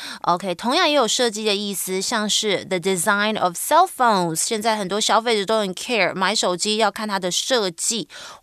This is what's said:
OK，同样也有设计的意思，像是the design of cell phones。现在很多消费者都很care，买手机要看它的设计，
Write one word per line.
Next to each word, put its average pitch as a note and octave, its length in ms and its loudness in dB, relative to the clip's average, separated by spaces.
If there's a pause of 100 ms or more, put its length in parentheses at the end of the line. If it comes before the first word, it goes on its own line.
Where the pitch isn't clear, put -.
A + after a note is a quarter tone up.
(220)
OK， F3 320 0
同 A#3 220 -2
样 F4+ 120 4
也 D4 60 2
有 C4 140 4
设 B3 200 0
计 G#3+ 160 -4
的 G#3 120 2
意 G3+ 180 -4
思， F#3 260 -4
像 G#3+ 300 -2
是 G3 360 0
the F#3+ 120 -2
design G3+ 640 0
of F3 140 0
cell F4 340 4
phones。 F#3+ 460 2
现 G#3+ 260 -2
在 A3 160 0
很 G3 100 -4
多 G3+ 140 -2
消 G#3+ 180 4
费 A3+ 160 2
者 G3+ 80 0
都 A3 180 2
很 G3 120 -4
care， G3+ 400 0
买 F#3 220 0
手 G3 200 0
机 G#3+ 220 -2
要 G#3+ 140 2
看 G#3+ 160 -8
它 G3+ 100 -4
的 F#3 140 -2
设 G#3 400 0
计， F#3+ 360 -4 (360)